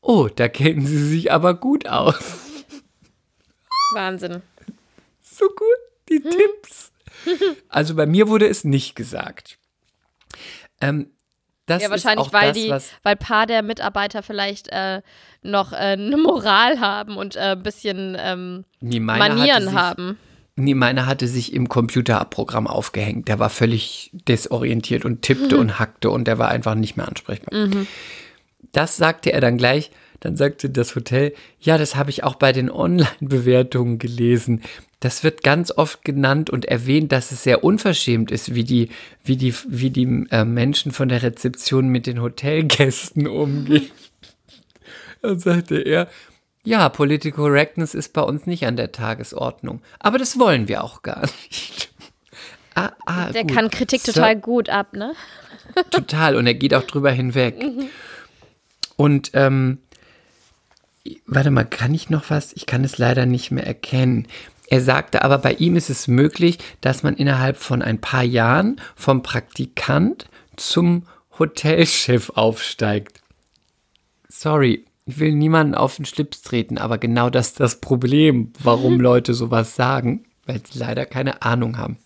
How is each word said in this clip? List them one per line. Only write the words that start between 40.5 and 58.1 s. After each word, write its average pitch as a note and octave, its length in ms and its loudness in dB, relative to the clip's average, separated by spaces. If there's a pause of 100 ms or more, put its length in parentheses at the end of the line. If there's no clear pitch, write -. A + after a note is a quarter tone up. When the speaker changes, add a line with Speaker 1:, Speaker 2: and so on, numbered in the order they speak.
Speaker 1:
von C3 180 -2
der B2 140 0
Rezeption C3 640 0
mit B2+ 180 0
den A#2+ 160 -4
Hotelgästen D3 1080 0
umgehen." D3 680 0
Speaker 2:
<laughs> - 1300 -20
Speaker 1:
Dann G3 160 -2
sagte E3+ 380 0
er, E3 300 0 (560)
"Ja, A3 260 4
Political D3 420 0
Correctness D3 640 0
ist - 180 -8
bei D#3 80 0
uns C#3 240 -4
nicht C3 220 -4
an A#2+ 80 -2
der A#2 160 -4
Tagesordnung. - 880 -8 (160)
Aber A#3 220 0
das B3+ 180 -4
wollen D3+ 300 4
wir G#2 160 -4
auch - 180 -14
gar - 200 -8
nicht." - 720 -8 (840)
Ah, F3+ 160 -4 (160)
ah, F3 240 -4
Speaker 2:
Der A3+ 100 -4
Speaker 1:
gut. D3+ 140 -2
Speaker 2:
kann A3 160 2
Kritik - 300 -2
Speaker 1:
Sir A#3 120 -2
Speaker 2:
total A3 260 4
gut A#3 300 -2
ab, G3+ 240 -4
ne? A3 220 -8 (600)
<laughs> F4+ 140 0
Speaker 1:
Total. D3+ 460 2
Und A#2+ 100 2
er A#2+ 80 4
geht C3+ 220 2
auch C3 80 2
drüber C#3 280 0
hinweg. B2+ 480 0
Speaker 2:
Mhm. C4 280 -6 (1080)